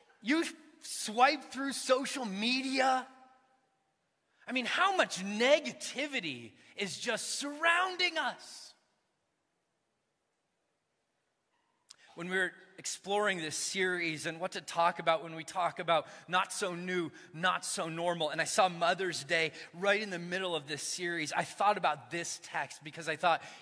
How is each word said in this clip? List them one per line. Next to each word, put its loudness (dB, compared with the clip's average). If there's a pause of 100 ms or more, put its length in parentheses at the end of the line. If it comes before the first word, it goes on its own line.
(240)
you 4 (380)
swipe 2
through -2
social 0
media. 2 (1400)
I -8
mean, 0
how 4
much 2
negativity 0 (220)
is -4
just -4
surrounding 2
us? -6 (3500)
When -8
we 0
were 2 (280)
exploring 0
this -4
series -2
and -6
what -4
to -8
talk 2
about 2
when -10
we -8
talk -2
about 2 (200)
not 2
so -2
new, -4 (220)
not 0
so -4
normal, 0
and 0
I 0
saw 6
Mother's 0
Day 2 (240)
right 4
in -6
the -6
middle -2
of -4
this -6
series, -2
I 0
thought 2
about 0
this -6
text -6
because -12
I 0
thought, 2 (180)